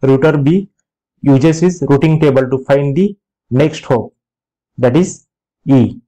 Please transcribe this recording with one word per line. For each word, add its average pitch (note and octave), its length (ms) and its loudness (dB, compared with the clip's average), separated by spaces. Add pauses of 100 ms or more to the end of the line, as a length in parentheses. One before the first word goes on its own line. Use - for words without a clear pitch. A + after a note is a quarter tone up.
router C#3 360 0
B D#3+ 320 -2 (500)
uses C#3+ 400 2
his F3 300 -2
routing D#3 320 2
table C3+ 280 0
to C3 140 -4
find C#3+ 320 -2
the G3 220 -2 (320)
next D3 340 -2
hop, A#2 300 -4 (640)
that B2 180 0
is F#3 320 -2 (380)
E. B2+ 320 2 (100)